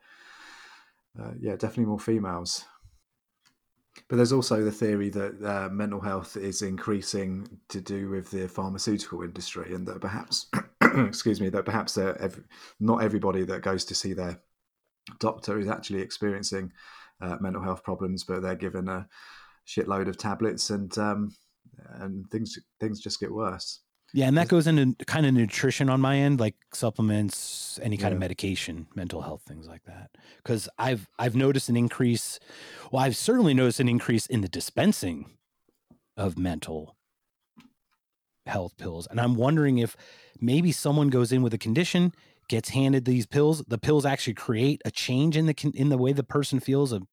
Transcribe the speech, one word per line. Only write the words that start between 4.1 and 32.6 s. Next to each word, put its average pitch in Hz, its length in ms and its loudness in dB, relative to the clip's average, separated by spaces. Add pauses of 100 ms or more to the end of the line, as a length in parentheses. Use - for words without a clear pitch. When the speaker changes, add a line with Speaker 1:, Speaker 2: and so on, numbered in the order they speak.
Speaker 1:
there's 120 140 6
also 120 320 2
the 107 80 0
theory 104 380 0
that, 98 340 -6
uh, 98 280 -4
mental 101 300 -4
health 95 360 -6
is 98 240 -4
increasing 95 960 -4 (100)
to 98 120 -8
do 98 280 -6
with 95 220 -6
the 92 160 -4
pharmaceutical 95 760 -4
industry, 87 520 -10
and 92 120 -8
that 95 120 -10
perhaps, - 480 -6 (340)
<clears throat> - 0 -
excuse 110 600 2
me, 95 80 0
that 95 160 -2
perhaps, 107 320 -2
uh, 95 220 0
ev-, 92 240 -6 (360)
not 110 240 2
everybody 98 400 0
that 90 180 -4
goes 95 240 -2
to 98 100 -6
see 95 180 -4
their 90 260 -6 (800)
doctor - 400 -2
is 101 80 -2
actually 98 340 -4
experiencing, 98 720 -4 (480)
uh, 90 220 -6
mental 95 200 -4
health 92 220 -4
problems, 92 400 -4
but 92 180 -4
they're 92 140 -4
given 92 320 -6
a 95 200 -6 (600)
shitload 98 400 -2
of 92 100 -6
tablets 107 520 -4
and, 101 280 -4
um, 104 380 -2 (600)
and 95 360 -10
things, 110 260 -6 (220)
things 107 220 -6
just - 180 -8
get 101 140 -6
worse. 101 480 -6 (300)
Speaker 2:
Yeah, 135 160 2
and 135 120 4
that 170 60 2
Speaker 1:
Is - 40 -2
Speaker 2:
goes 170 160 6
into 143 300 6 (100)
kind 156 220 2
of 131 80 6
nutrition 123 520 2
on 131 140 4
my 135 160 4
end, 139 220 4
like 107 160 2 (180)
supplements, 107 1080 0
any 107 120 -2
kind 101 160 0
of 95 60 0
Speaker 1:
Yeah. 95 40 0
Speaker 2:
medication, 90 760 -4
mental 85 260 -6
health, 78 260 -10
things 80 200 -16
like 82 160 -20
that. 92 260 -20 (340)
'Cause 113 240 -2 (120)
I've, 117 280 -2 (120)
I've 117 160 0
noticed 135 340 4
an 120 80 4
increase, 120 640 2 (520)